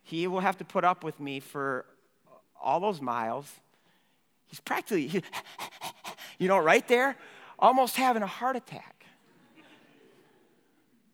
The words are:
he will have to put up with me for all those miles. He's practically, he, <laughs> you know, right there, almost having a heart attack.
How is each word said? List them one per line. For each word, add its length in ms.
he 240
will 100
have 200
to 60
put 200
up 180
with 160
me 220
for 440
all 180
those 220
miles. 500
He's 140
practically, 480
he, 140
<laughs> 580
you 80
know, 120
right 280
there, 300
almost 380
having 260
a 60
heart 260
attack. 500